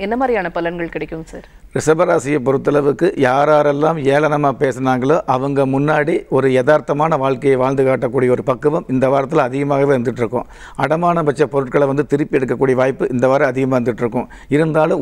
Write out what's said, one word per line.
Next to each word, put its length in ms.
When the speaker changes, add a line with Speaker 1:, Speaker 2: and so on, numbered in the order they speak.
Speaker 1:
என்ன 160
மாதிரியான 360
பலன்கள் 380
கிடைக்கும் 360
சார்? 160
Speaker 2:
ரிஷபராசியை 680
பொறுத்தளவுக்கு 600
யாரெல்லாம் 760
ஏளனமா 340
பேசுனாங்களோ 540
அவங்க 260
முன்னாடி 400
ஒரு 200
யதார்த்தமான 640
வாழ்க்கையை 400
வாழ்ந்து 240
காட்டக்கூடிய 480
ஒரு 140
பக்குவம் 360
இந்த 180
வாரத்துல 360
அதிகமாகவே 460
இருந்துட்டு 280
இருக்கும். 240
அடமானம் 440
வச்ச 260
பொருட்களை 360
வந்து 220
திருப்பி 260
எடுக்கக்கூடிய 420
வாய்ப்பு 340
இந்த 180
வாரம் 200
அதிகமா 260
இருந்துட்டு 260
இருக்கும். 220
இருந்தாலும் 460